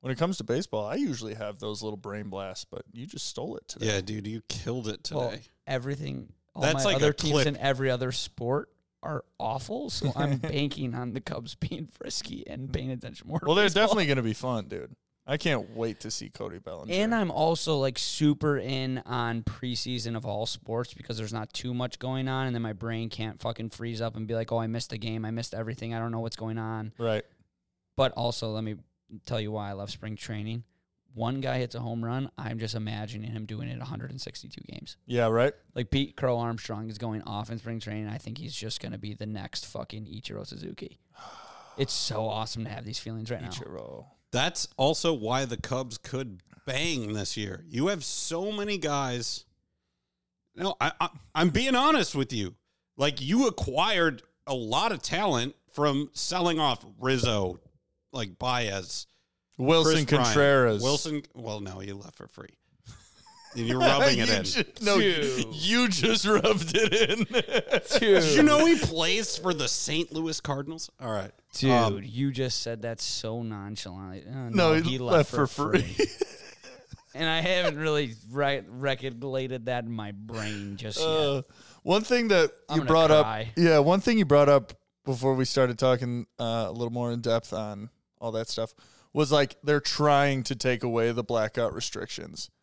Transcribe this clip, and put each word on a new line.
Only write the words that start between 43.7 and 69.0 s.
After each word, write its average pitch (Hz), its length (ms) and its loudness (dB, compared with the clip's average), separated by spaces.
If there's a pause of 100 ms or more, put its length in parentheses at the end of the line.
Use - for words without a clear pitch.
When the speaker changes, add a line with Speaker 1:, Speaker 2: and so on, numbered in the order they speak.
Speaker 2:
That's 147 340 -2 (120)
also 151 340 2
why 127 320 0
the 120 140 -6
Cubs 127 400 -6
could 123 420 -8 (240)
bang 135 480 -2
this 101 240 -4
year. 95 320 -6
You 123 200 0
have 190 140 -2
so 175 480 -4
many 208 280 -4
guys. 139 640 -4 (1120)
No, 185 260 -2
I, 143 200 2
I, 170 80 0 (260)
I'm 165 160 4
being 254 240 2
honest 277 400 4
with 139 180 -2
you. 104 220 -4 (420)
Like, 135 240 0
you 202 260 4
acquired 170 760 2 (240)
a 139 80 0
lot 127 380 2
of 147 100 -6
talent 151 520 0 (200)
from 147 400 2
selling 170 440 0
off 139 240 2 (160)
Rizzo, 117 640 2 (500)
like, 107 280 -8
Baez, 113 680 -2 (520)
Speaker 1:
Wilson 156 480 6
Speaker 2:
Chris - 20 -6
Bryant. 143 200 6
Speaker 1:
Contreras. 127 540 6
Speaker 2:
Wilson, 147 400 0 (120)
well, 107 260 -8
no, 95 200 -10
he 98 120 -10
left 101 240 -16
for - 100 -16
free. - 300 -20 (960)
And - 120 -2
you're - 120 2
Speaker 1:
<laughs> - 20 2
Speaker 2:
rubbing - 380 6
it - 100 2
Speaker 1:
You - 60 4
Speaker 2:
in. - 100 0
Speaker 1:
ju-, - 200 0 (180)
no, 202 160 4
Speaker 3:
Dude. 147 540 2
Speaker 1:
you 208 360 2
just 214 380 2
rubbed 202 480 4
it 208 180 4 (180)
in. 220 140 2
<laughs> - 760 2
Speaker 3:
Dude. 226 220 8
Speaker 2:
Did 156 140 6
you 311 60 8
know 302 240 8
he 339 120 8
plays 180 600 0